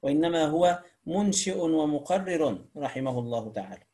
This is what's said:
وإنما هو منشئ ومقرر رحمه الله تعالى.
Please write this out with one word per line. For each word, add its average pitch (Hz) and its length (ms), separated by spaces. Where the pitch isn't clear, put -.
وإنما 160 420
هو 170 380
منشئ 190 520
ومقرر 160 1040
رحمه 131 420
الله 117 340
تعالى. 98 420